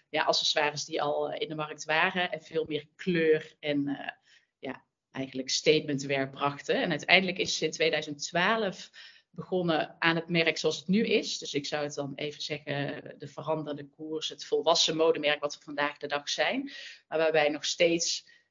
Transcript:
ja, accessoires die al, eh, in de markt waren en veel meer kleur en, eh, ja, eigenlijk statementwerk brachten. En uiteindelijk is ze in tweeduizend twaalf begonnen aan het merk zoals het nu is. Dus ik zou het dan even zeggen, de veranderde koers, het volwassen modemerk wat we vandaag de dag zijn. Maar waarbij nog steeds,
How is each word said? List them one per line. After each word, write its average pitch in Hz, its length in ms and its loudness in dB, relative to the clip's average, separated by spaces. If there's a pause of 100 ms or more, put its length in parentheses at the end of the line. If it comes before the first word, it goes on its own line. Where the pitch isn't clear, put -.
ja, 151 160 0
accessoires 147 600 0
die 160 180 -4
al, 147 280 -2
eh, - 100 -8
in 151 80 -4
de 156 60 -8
markt 151 300 -8
waren 180 480 2
en 156 100 -8
veel 160 260 -4
meer 147 180 -6 (100)
kleur 160 640 2
en, 143 280 0
eh, 139 200 -6 (500)
ja, 131 260 -10 (260)
eigenlijk 131 400 -8
statementwerk 139 800 2
brachten. 143 520 -2
En 196 80 0
uiteindelijk 180 480 2
is - 180 -2
ze - 80 -2
in 156 60 0
tweeduizend 156 520 -2
twaalf 196 680 0 (400)
begonnen 170 680 -2
aan 165 180 4
het 165 120 -4
merk 165 300 2
zoals 156 180 0
het - 120 -8
nu 208 180 4
is. 247 320 0
Dus 156 160 -10
ik 143 120 -2
zou 151 180 -2
het 147 100 -6
dan 139 200 -6
even 147 280 -8
zeggen, 143 600 -6 (160)
de 143 100 -14
veranderde 147 600 -6
koers, 156 400 -8
het - 160 -12
volwassen 160 520 4
modemerk 156 440 4
wat 147 140 -4
we - 80 -20
vandaag 147 360 -2
de 147 80 -6
dag 143 220 -2
zijn. 220 420 0 (380)
Maar 156 100 0
waarbij 160 300 6
nog 147 160 -2
steeds, - 640 2 (240)